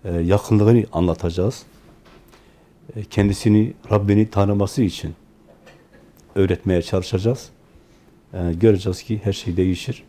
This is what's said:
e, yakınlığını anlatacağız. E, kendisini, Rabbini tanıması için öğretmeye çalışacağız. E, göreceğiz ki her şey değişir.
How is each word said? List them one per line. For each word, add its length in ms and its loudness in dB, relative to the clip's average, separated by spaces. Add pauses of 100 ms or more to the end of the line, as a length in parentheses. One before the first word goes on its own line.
e, 100 -6
yakınlığını 760 2
anlatacağız. 680 -2 (1300)
E, 80 -10
kendisini, 680 2 (180)
Rabbini 400 2
tanıması 520 0
için 320 -4 (1200)
öğretmeye 480 0
çalışacağız. 680 -4 (840)
E, 260 -4
göreceğiz 420 2
ki 220 -6
her 80 -2
şey 240 -6
değişir. 520 -4